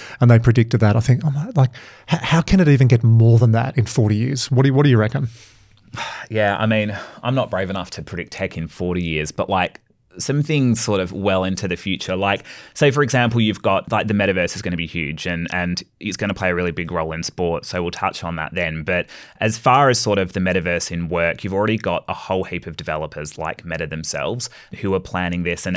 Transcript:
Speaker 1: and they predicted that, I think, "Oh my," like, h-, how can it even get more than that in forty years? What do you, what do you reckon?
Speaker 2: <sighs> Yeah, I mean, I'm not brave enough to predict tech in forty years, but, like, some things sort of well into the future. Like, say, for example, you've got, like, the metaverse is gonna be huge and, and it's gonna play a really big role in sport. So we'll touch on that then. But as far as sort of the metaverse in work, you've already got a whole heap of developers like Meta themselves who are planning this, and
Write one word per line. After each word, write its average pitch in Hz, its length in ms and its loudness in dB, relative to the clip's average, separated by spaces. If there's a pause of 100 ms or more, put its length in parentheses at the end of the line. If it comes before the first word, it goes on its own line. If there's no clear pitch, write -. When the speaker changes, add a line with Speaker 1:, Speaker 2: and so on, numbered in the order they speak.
(200)
Speaker 1:
and 120 80 6
they 117 100 10
predicted 117 420 4
that, 107 160 4
I 117 40 2
think, 123 240 2
"Oh 156 60 2
my," 147 240 -2
like, 131 160 4 (420)
h-, 165 80 0
how 165 220 2
can - 180 4
it 160 80 6
even 131 200 6
get 117 140 4
more 113 360 8
than 117 140 4
that 123 260 0
in 107 80 2
forty 107 300 2
years? 127 340 -2
What 131 140 4
do 139 40 4
you, 135 60 2
what 135 80 4
do 147 80 6
you 117 80 6
reckon? 113 300 0 (680)
Speaker 2:
<sighs> - 340 -12
Yeah, 104 300 0
I 110 80 0
mean, 107 280 0 (280)
I'm 127 140 -2
not 123 140 -2
brave 92 200 -4
enough 92 200 -6
to - 120 -12
predict - 300 -10
tech 95 260 -8
in 82 100 -6
forty 90 340 -4
years, 76 280 -4
but, - 180 -6
like, 92 320 -2 (380)
some 147 240 0
things 135 380 0
sort 104 180 0
of 92 140 -2
well 95 320 0
into 95 240 -4
the 87 80 -4
future. 92 400 -4
Like, 98 260 -2 (300)
say, 143 180 4
for 135 120 2
example, 120 360 2
you've 107 220 2
got, 95 320 0
like, 107 140 0
the 104 80 0
metaverse 95 420 0
is 92 60 -10
gonna 90 120 -4
be 85 120 -6
huge 80 400 -6
and, 85 260 -4
and 90 300 -4 (180)
it's 101 160 -8
gonna 101 160 -4
play 95 160 -2
a 90 60 0
really 87 160 -2
big 82 200 -6
role 80 220 -4
in 82 100 -8
sport. 85 440 -4
So 90 160 -6
we'll 87 80 -4
touch - 340 -6
on 85 120 -6
that 78 180 -8
then. 80 280 -4
But 87 260 -2 (320)
as 110 180 -2
far 135 320 4
as 123 80 2
sort 101 200 0
of 92 140 -2
the 98 80 -4
metaverse 90 500 -2
in 85 200 -6
work, 85 340 -2
you've 95 80 -6
already 107 240 0
got 90 320 -2
a 92 60 -4
whole 92 300 -4
heap 87 220 -10
of 82 120 -12
developers 78 580 -8
like 80 300 -8
Meta 82 200 -6
themselves 80 640 -6 (320)
who 95 140 -2
are 92 60 0
planning 87 420 -4
this, 85 240 -4
and 92 100 -4